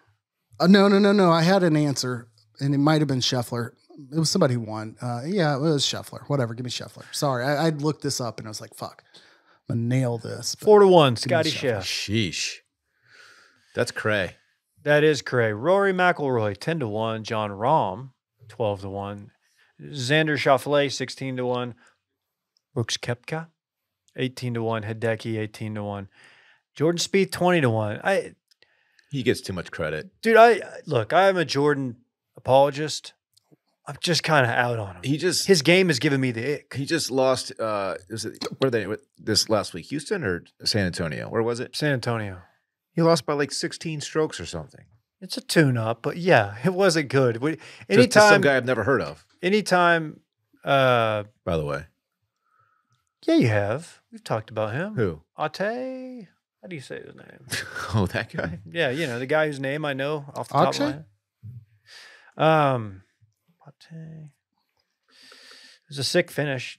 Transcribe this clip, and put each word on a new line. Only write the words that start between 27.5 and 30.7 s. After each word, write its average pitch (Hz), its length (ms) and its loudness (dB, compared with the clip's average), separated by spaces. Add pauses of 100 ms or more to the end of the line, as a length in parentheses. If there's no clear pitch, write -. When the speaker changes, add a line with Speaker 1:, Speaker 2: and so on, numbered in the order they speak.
Speaker 2:
to 131 80 4
one. 110 340 -2
I 170 300 -2 (800)
Speaker 3:
He 139 120 -6
gets 110 200 0
too - 100 -10
much 87 180 -8
credit. 78 380 -8 (140)
Speaker 2:
Dude, 220 160 4
I, 226 240 8 (240)